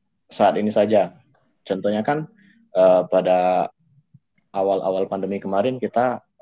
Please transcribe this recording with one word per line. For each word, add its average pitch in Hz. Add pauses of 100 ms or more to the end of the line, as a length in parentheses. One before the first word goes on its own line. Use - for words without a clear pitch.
(300)
saat 101
ini 107
saja. 104 (520)
Contohnya 101
kan, 151 (440)
eh, 92
pada 90 (840)
awal-awal 95
pandemi 98
kemarin 104
kita, 120 (180)